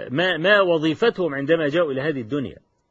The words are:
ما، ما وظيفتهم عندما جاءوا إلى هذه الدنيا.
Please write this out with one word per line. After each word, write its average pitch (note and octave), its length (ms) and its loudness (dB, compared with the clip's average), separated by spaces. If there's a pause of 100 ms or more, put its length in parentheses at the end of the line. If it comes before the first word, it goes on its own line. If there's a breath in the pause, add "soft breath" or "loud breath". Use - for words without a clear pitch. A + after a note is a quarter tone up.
ما، E3 280 -2
ما G3 240 4
وظيفتهم E3 760 0
عندما D3 320 0
جاءوا D#3 240 0
إلى C3 100 -4
هذه C#3+ 200 -2
الدنيا. A2+ 360 -6 (340)